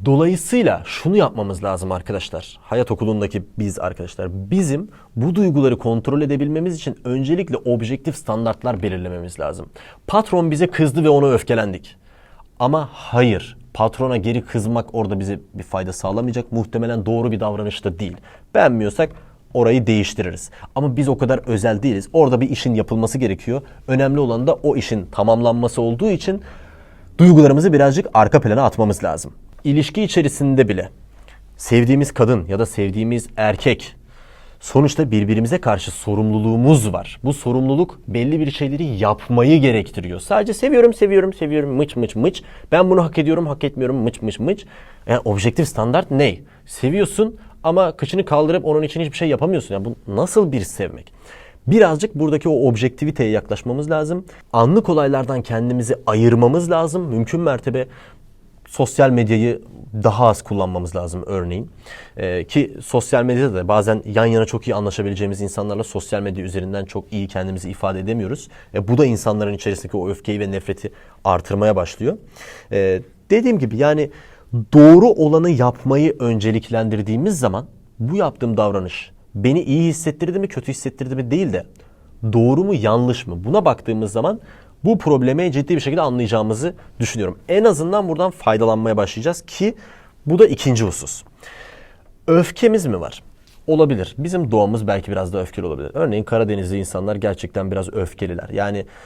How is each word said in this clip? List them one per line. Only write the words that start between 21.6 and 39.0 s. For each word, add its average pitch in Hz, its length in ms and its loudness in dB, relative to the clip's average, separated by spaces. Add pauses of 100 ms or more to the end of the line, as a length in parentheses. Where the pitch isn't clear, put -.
değiliz. 104 300 -2
Orada 135 280 4
bir 131 100 0
işin 120 240 -2
yapılması 113 440 -2
gerekiyor. 120 440 -2 (260)
Önemli 135 320 0
olan 120 260 -2
da 160 80 2
o 147 220 0
işin 110 300 -4
tamamlanması 117 760 0
olduğu 117 280 0
için 190 320 -2 (760)
duygularımızı 156 540 8
birazcık 139 420 4
arka 110 260 6
plana 110 220 2
atmamız 107 420 0
lazım. 80 280 -6 (320)
İlişki 147 380 0
içerisinde 143 680 2
bile 92 200 -4 (680)
sevdiğimiz 131 580 2
kadın 110 340 2
ya 98 100 -2
da 113 80 0
sevdiğimiz 110 720 -4
erkek, 107 600 -2 (640)
sonuçta 143 500 2
birbirimize 110 500 0
karşı 104 300 -2
sorumluluğumuz 110 1000 2
var. - 320 -10
Bu 135 80 0
sorumluluk 135 760 -2
belli 127 320 -2
bir 143 100 -2
şeyleri 147 340 -4
yapmayı 120 760 2